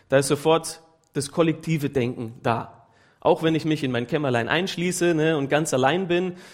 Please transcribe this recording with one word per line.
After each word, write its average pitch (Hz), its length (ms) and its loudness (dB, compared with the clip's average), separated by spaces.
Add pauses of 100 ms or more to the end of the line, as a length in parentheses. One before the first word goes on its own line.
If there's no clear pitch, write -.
Da 131 80 4
ist 139 100 2
sofort 160 540 0 (320)
das - 180 -6
kollektive 160 580 0
Denken 120 440 -4 (100)
da. - 440 -4 (340)
Auch 165 200 4
wenn 160 140 2
ich 151 80 -2
mich 156 220 -2
in 131 60 -2
mein 120 140 -2
Kämmerlein 123 440 0
einschließe, 175 680 0
ne, 156 220 2
und 135 120 -2
ganz 151 240 0
allein 147 360 2
bin, 180 240 0 (200)